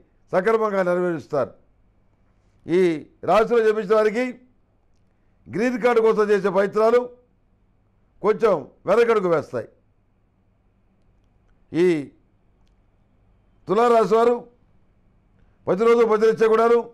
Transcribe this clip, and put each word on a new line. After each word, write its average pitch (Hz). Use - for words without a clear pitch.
సక్రమంగా 202
నెరవేరుస్తారు. 175
ఈ 175
రాశిలో 214
జన్మించిన 214
వారికి 214
గ్రీన్ 240
కార్డు 240
కోసం 214
చేసే 202
ప్రయత్నాలు 208
కొంచెం 208
వెనకడుగు 214
వేస్తాయి. 131
ఈ 170
తులారాశి 220
వారు 240
ప్రతిరోజు 226
ప్రతినిత్యం 220
కూడాను 233